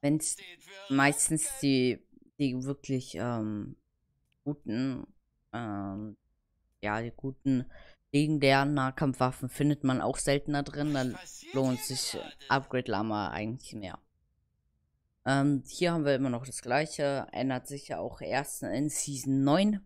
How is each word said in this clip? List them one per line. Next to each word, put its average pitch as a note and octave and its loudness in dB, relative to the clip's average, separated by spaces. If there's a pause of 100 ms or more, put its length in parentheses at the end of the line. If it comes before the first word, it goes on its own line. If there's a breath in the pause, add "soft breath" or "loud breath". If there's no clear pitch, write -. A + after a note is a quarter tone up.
Wenn's D3+ 2 (520)
meistens C#3+ 2 (140)
die, C3 2 (400)
die B2+ 0
wirklich, C3+ -6
ähm, G#2+ -4 (680)
guten, C3+ -4 (460)
ähm, G#2 -6 (640)
ja, G#2 -2
die A#2 -6
guten C3+ 0 (480 loud breath)
legendären C#3+ 6
Nahkampfwaffen C3 0
findet D3 2
man C3 4
auch A2+ 0
seltener C#3+ 0
drin, C#3+ -2
dann B2+ 0 (360)
lohnt C3 2
sich - -4 (300)
Upgrade B2+ 0
Llama G#2 0
eigentlich G#2+ -6
mehr. G2+ -10 (1300)
Ähm, C#3 4
hier F3 0
haben D#3+ 2
wir C#3 6
immer C3 2
noch A#2+ -2
das C3 -10
Gleiche, C#3 0
ändert B2+ -2
sich C#3+ -10
ja - -4
auch - -6
erst - -4
in B2+ -2
Season C3+ 0
neun. G3 4